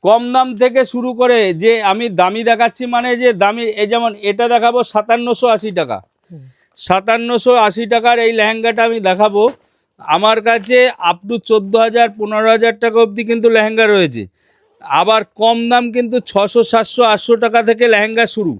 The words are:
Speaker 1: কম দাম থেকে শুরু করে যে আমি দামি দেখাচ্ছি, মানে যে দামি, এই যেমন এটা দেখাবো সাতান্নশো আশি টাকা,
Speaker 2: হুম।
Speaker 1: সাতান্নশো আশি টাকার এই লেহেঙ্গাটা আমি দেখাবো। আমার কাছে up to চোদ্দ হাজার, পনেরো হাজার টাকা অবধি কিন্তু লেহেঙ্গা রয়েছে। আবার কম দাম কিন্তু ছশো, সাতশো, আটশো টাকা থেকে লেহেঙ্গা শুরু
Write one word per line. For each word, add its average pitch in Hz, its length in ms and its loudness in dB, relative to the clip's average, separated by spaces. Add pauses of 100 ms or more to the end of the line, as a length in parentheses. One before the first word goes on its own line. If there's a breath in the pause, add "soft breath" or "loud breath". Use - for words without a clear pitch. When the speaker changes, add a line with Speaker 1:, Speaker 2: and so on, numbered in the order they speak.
Speaker 1:
কম 240 300 0
দাম 254 240 -2
থেকে 247 280 2
শুরু 247 300 -6
করে 226 400 0
যে 220 280 0
আমি 208 260 -2
দামি 190 360 -2
দেখাচ্ছি, 233 420 0
মানে 240 300 -2
যে 247 160 2
দামি, 208 300 0
এই 208 240 -2
যেমন 226 280 -2
এটা 208 340 -2
দেখাবো 233 340 2
সাতান্নশো 233 640 -2
আশি 220 240 0
টাকা, 131 320 -6 (300)
Speaker 2:
হুম। 135 160 -20 (280 soft breath)
Speaker 1:
সাতান্নশো 233 760 0
আশি 220 320 2
টাকার 233 320 2
এই 233 140 0
লেহেঙ্গাটা 226 520 0
আমি 226 160 -2
দেখাবো। 202 500 2 (480)
আমার 214 420 0
কাছে 233 500 2 (200)
up 175 200 -6
to 233 100 -4
চোদ্দ 214 360 -2
হাজার, 226 340 2
পনেরো 214 400 -2
হাজার 226 280 2
টাকা 226 220 0
অবধি 214 240 -2
কিন্তু 233 240 0
লেহেঙ্গা 220 380 2
রয়েছে। 156 400 0 (540)
আবার 196 440 0 (100)
কম 233 360 0
দাম 240 220 0
কিন্তু 240 280 -2
ছশো, 208 420 0
সাতশো, 226 400 0
আটশো 226 340 2
টাকা 233 260 2
থেকে 226 260 2
লেহেঙ্গা 220 380 0
শুরু 165 340 -6